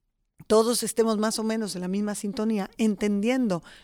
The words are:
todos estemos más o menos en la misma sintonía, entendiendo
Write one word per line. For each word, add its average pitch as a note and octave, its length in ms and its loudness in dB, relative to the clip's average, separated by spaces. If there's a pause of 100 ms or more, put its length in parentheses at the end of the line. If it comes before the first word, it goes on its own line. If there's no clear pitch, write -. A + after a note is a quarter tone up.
(480)
todos A3 340 4
estemos A3 380 0
más A3 180 0
o A3 60 -4
menos A3 320 -2
en F3+ 60 -6
la F3+ 60 -6
misma G3+ 280 -2
sintonía, G#3 600 -2
entendiendo G#3 840 0 (200)